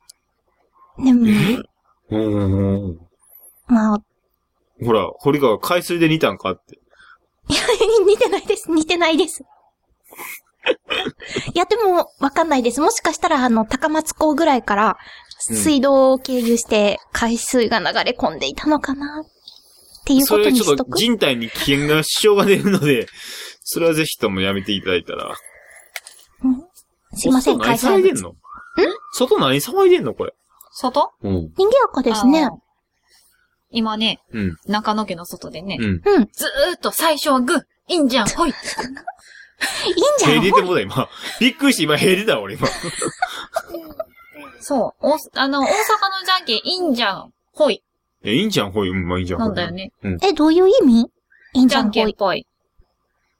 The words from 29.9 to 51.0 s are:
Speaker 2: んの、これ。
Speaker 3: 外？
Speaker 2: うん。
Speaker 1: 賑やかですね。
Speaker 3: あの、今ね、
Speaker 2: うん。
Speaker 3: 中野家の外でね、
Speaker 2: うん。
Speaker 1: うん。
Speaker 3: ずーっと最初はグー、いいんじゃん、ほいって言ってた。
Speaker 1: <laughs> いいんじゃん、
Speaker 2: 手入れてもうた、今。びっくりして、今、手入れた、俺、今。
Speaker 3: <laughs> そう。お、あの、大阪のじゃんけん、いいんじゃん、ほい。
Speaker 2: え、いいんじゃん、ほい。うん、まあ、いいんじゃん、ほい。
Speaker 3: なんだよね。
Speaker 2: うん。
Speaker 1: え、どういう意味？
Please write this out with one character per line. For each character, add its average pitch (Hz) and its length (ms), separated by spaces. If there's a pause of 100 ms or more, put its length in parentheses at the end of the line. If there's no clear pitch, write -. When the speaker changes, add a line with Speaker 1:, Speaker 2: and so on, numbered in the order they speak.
Speaker 2:
ん 208 40
の、 113 100
こ - 120
れ。 - 80 (400)
Speaker 3:
外？ 285 400 (100)
Speaker 2:
う 202 60
ん。 85 280
Speaker 1:
賑 403 140
や 494 160
か 262 160
で 233 120
す 214 120
ね。 311 160
Speaker 3:
あ 233 60
の、 165 120 (1080)
今 220 260
ね、 214 240 (140)
Speaker 2:
う 220 80
ん。 180 240
Speaker 3:
中 214 280
野 214 120
家 180 100
の 170 100
外 165 240
で 156 120
ね、 190 180
Speaker 2:
う 113 80
ん。 90 160
Speaker 1:
う 392 160
ん。 208 140
Speaker 3:
ず - 140 (260)
ー - 20
っ - 40
と 202 120
最 311 240
初 302 140
は 262 100
グ 277 160
ー、 269 60 (260)
い 359 80
い 339 40
ん 277 100
じ 247 100
ゃ 208 60
ん、 - 20
ほ 330 180
い 285 40
っ - 40
て - 100
言 - 80
っ - 40 (140)
て 269 40
た。 277 60
Speaker 1:
<laughs> - 80 (800)
い 370 40
い - 20
ん - 20 (220)
じ 415 80
ゃ - 20
ん、 - 40
Speaker 2:
手 - 60
入 160 100
れ 196 40
て 196 120
も 180 100
う - 20
た、 120 60
今。 98 260 (320)
び 240 140
っ - 20
く 277 120
り 254 60
し - 40
て、 320 60
今、 151 140
手 - 100
入 185 100
れ 214 80
た、 139 160
俺、 98 140
今。 - 160
Speaker 3:
<laughs> - 60 (1800)
そ 233 400
う。 - 60
お、 294 100 (180)
あ 262 120
の、 277 140
大 - 20
阪 - 40
の - 40 (540)
じ 370 60
ゃ 370 80
ん 339 60
け 240 80
ん、 214 40
い - 80
い 370 140
ん 330 140
じ 233 100
ゃ 196 120
ん、 - 180 (200)
ほ 285 180
い。 - 120 (400)
Speaker 2:
え、 107 120
い 180 80
い - 20
ん 220 40
じ 147 100
ゃ 104 60
ん、 95 60
ほ 101 140
い。 90 40
う 92 40
ん、 92 140
ま 90 80
あ、 - 20
い 92 40
い - 20
ん 87 40
じ 127 60
ゃ 170 40
ん、 - 20
ほ 226 60
い。 - 20
Speaker 3:
な 202 60
ん - 20
だ 175 80
よ 170 80
ね。 190 200 (120)
Speaker 2:
う 101 60
ん。 95 120
Speaker 1:
え、 381 120
ど 302 140
う 320 60
い 359 80
う 381 80
意 415 40 (100)
味？ 233 260 (440)